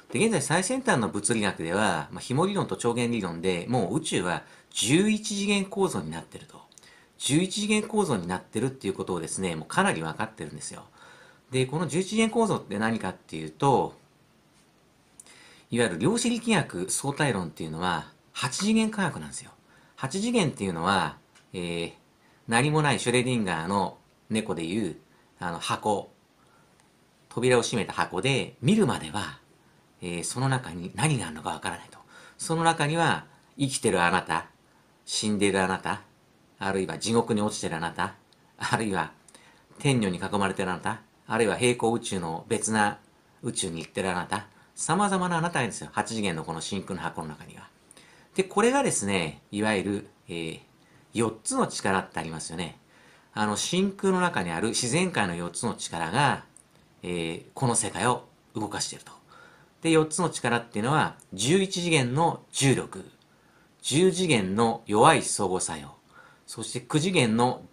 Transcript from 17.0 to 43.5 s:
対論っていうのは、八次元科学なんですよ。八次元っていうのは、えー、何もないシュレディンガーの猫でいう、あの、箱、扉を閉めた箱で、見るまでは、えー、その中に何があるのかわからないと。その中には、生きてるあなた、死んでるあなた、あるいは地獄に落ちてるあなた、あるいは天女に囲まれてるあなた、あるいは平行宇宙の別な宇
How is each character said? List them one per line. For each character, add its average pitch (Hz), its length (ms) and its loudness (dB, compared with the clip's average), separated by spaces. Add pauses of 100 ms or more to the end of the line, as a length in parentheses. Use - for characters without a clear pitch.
対 143 180 0
論 92 180 -2
っ - 20 -
て 90 120 -10
い 80 40 -8
う - 20 -8
の 78 100 -8
は、 87 320 -2 (240)
八 135 300 -4
次 220 80 4
元 220 160 4
科 214 140 -2
学 139 160 -2
な 78 60 -10
ん - 20 -12
で 69 80 -14
す - 80 -12
よ。 - 80 -20 (440)
八 143 240 -4
次 233 120 -2
元 202 180 4
っ - 40 -6
て - 100 -6
い 98 60 0
う 87 40 -2
の 82 100 -4
は、 90 340 2 (360)
え 95 60 -8
ー、 85 340 -4 (540)
何 123 240 4
も 156 100 4
な 147 100 4
い 101 80 2
シ 123 100 -2
ュ - 20 2
レ 123 100 4
デ 120 80 0
ィ 123 100 0
ン 104 60 0
ガ 80 180 -2
ー 85 40 -6
の 95 320 -2 (320)
猫 107 240 -2
で 82 100 -6
い 92 240 -2
う、 78 80 -10 (420)
あ 87 120 -6
の、 82 80 -8
箱、 104 520 -2 (1160)
扉 123 300 4
を - 20 2
閉 - 160 0
め 92 80 0
た - 80 -8
箱 87 300 -2
で、 131 360 0
見 165 160 4
る 202 120 4
ま 95 100 0
で 78 140 -10
は、 82 260 -6 (640)
え 87 200 -6
ー、 - 20 -8
そ - 160 -6
の 135 100 2
中 127 220 -2
に 87 240 -10
何 135 240 2
が 85 80 -8
あ - 20 -10
る 78 60 -12
の 78 80 -14
か 90 80 -4
わ 78 80 -6
か 95 100 -6
ら 87 80 -8
な - 80 -18
い - 60 -20
と。 - 80 -20 (400)
そ - 160 -2
の 165 80 0
中 160 240 4
に 160 100 0
は、 123 280 2 (300)
生 - 120 0
き 131 100 -4
て 110 140 2
る 90 120 4
あ 87 60 6
な 87 140 2
た、 80 240 -2 (580)
死 - 240 -2
ん 104 80 2
で 98 140 4
る 95 120 4
あ 92 40 0
な 92 100 0
た、 87 240 -4 (560)
あ 98 140 -4
る 98 100 0
い 92 60 -2
は 80 100 -6
地 110 160 -2
獄 117 220 2
に 104 80 2
落 104 120 -2
ち - 60 -8
て 92 80 -2
る 82 60 -6
あ 80 40 -4
な 82 120 -4
た、 92 240 -4 (420)
あ - 200 -2
る 113 80 2
い 98 100 0
は 78 160 -2 (640)
天 131 240 2
女 98 80 2
に 87 80 -4
囲 95 220 -2
ま 98 80 2
れ 92 80 -2
て 101 80 -2
る 92 80 -2
あ - 20 -2
な 90 60 -8
た、 107 220 -6 (260)
あ 113 100 -2
る 117 60 4
い 107 40 2
は 92 80 2
平 120 200 2
行 117 180 2
宇 117 60 0
宙 98 200 -4
の 80 280 -6
別 110 240 -2
な 104 260 2 (460)
宇 117 80 -4